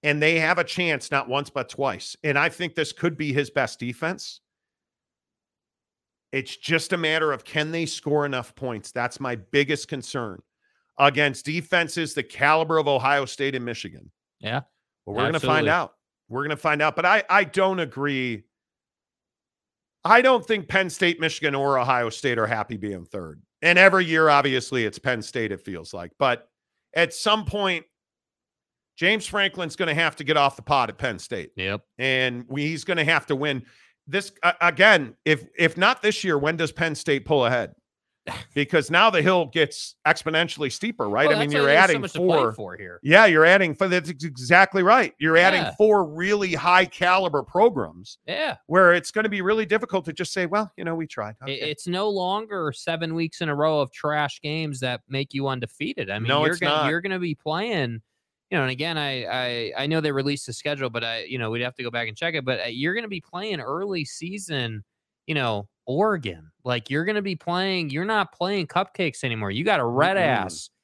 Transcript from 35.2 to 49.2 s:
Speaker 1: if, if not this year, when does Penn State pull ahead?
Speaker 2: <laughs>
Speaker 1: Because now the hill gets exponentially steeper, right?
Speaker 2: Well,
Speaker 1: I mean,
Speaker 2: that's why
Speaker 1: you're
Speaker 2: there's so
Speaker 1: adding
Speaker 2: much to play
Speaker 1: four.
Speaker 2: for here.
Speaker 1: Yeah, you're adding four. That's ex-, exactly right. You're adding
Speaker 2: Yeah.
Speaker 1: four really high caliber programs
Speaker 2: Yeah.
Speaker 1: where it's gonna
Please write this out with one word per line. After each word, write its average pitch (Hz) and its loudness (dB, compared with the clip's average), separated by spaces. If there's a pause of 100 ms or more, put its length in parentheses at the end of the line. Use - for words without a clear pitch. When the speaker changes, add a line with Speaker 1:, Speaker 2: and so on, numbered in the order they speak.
Speaker 1:
if, 156 0 (100)
if 165 2
not 208 2
this 208 0
year, 170 2
when 151 0
does 156 -2
Penn 160 -4
State 139 -2
pull 135 2
ahead? 117 0 (540)
Speaker 2:
<laughs> - -10 (220)
Speaker 1:
Because 147 2
now 190 6
the 180 2
hill 175 4
gets - -2 (100)
exponentially 160 0
steeper, 208 -4
right? 117 2
Speaker 2:
Well, 151 4
Speaker 1:
I - 2
mean, 147 0
Speaker 2:
that's 143 -2
why 147 2
Speaker 1:
you're 139 4
Speaker 2:
there's 147 6
so 185 8
Speaker 1:
adding 160 4
Speaker 2:
much - -8
to 156 -6
play 175 2
Speaker 1:
four. 117 2
Speaker 2:
for 101 -12
here. 90 -16
Speaker 1:
Yeah, 185 8
you're 156 8
adding 180 6
four. 190 0
That's 175 0
ex-, 143 -10
exactly 170 4
right. 214 4
You're 160 4
adding 185 6
Speaker 2:
Yeah. 127 -4
Speaker 1:
four 208 6
really 180 -2
high 175 4
caliber 180 0
programs 120 0 (100)
Speaker 2:
Yeah. 285 -4 (100)
Speaker 1:
where 175 6
it's 175 -2
gonna 214 -2